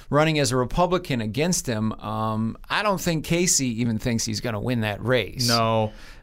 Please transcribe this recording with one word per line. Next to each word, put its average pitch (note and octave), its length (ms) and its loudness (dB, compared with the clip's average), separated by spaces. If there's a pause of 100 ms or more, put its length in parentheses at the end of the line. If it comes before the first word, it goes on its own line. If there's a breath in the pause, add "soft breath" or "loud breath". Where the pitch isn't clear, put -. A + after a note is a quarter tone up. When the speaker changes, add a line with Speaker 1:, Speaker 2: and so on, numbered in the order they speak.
Speaker 1:
running D#3 300 4
as C3 140 2
a C3 40 2
Republican E3+ 640 0
against C3+ 460 -2
him. A2 260 0
Um, A2 640 -4 (140)
I F3 120 0
don't G3+ 180 0
think D#3+ 260 -2
Casey E3+ 400 2 (160)
even A2+ 160 0
thinks A2+ 260 0
he's G#2+ 160 -4
gonna G#2+ 200 -4
win A#2 200 0
that G#2+ 240 -2
race. A#2+ 420 0
Speaker 2:
No. A2+ 460 2 (300 loud breath)